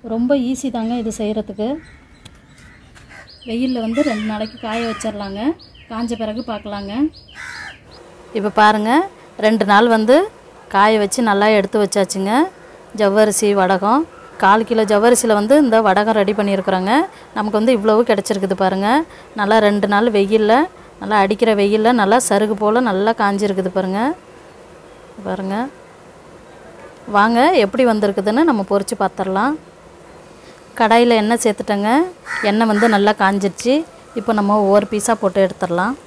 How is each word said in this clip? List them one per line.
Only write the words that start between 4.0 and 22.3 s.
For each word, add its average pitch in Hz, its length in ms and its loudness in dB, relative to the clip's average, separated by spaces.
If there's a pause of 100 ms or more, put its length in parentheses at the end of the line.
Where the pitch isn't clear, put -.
ரெண்டு 214 220 -6
நாளைக்கு 220 340 -10
காய 226 140 -6 (120)
வச்சிடலாங்க. 202 500 -10 (500)
காஞ்ச 233 200 -8 (100)
பிறகு 214 200 -8 (100)
பார்க்கலாங்க. 202 420 -10 (1400)
இப்போ 202 140 -4 (100)
பாருங்க, 214 300 4 (540)
ரெண்டு 214 260 2
நாள் 220 240 6
வந்து 220 200 4 (600)
காய 208 180 4 (100)
வச்சு 202 160 -4 (100)
நல்லா 202 180 2 (100)
எடுத்து 196 260 -2
வச்சாச்சுங்க. 196 480 -2 (680)
ஜவ்வரிசி 208 480 2 (100)
வடகம், 196 420 2 (420)
கால் 208 260 4
கிலோ 220 220 0
ஜவ்வரிசியில் 226 480 4
வந்து 220 240 2
இந்த 226 140 2 (100)
வடகம் 208 320 2
ரெடி 202 200 0
பண்ணியிருக்கிறோங்க. 196 540 -2 (420)
நமக்கு 214 240 -2
வந்து 240 180 2
இவ்வளவு 214 320 2
கிடச்சிருக்குது 196 540 -2
பாருங்க. 190 260 0 (500)
நல்லா 208 180 2 (100)
ரெண்டு 202 260 0
நாள் 226 240 2
வெயில்ல, 214 360 2 (480)
நல்லா 202 220 -2
அடிக்கிற 220 280 0 (100)
வெயில்ல 220 400 2
நல்லா 202 160 4 (120)
சருகு 208 340 0